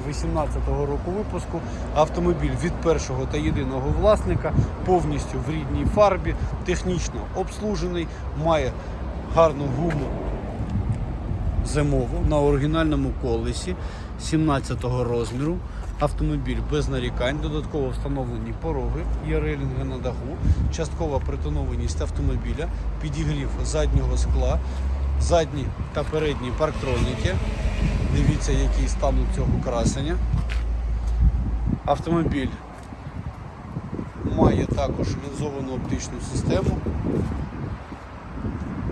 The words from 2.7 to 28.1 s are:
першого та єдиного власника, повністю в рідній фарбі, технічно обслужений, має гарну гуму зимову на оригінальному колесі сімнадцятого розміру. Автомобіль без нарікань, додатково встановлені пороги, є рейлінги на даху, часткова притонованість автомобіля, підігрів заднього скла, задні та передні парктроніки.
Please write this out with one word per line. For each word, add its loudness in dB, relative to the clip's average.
першого 0
та -2
єдиного 0
власника, 4
повністю 2
в 0
рідній 0
фарбі, 4
технічно -2
обслужений, -2
має 4
гарну 6
гуму 0
зимову 2
на 4
оригінальному 4
колесі -2
сімнадцятого 0
розміру. 0
Автомобіль 0
без 2
нарікань, -2
додатково -2
встановлені -4
пороги, -2
є 2
рейлінги -2
на -4
даху, -4
часткова -2
притонованість 0
автомобіля, 0
підігрів -2
заднього 2
скла, 4
задні 4
та 0
передні 0
парктроніки. 0